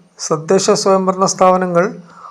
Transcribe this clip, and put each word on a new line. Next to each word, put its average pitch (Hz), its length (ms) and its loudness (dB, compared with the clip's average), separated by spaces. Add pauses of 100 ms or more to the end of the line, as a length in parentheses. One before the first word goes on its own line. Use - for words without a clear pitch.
(200)
തദ്ദേശ 175 520 -2
സ്വയംഭരണ 190 540 0
സ്ഥാപനങ്ങൾ 185 600 2 (460)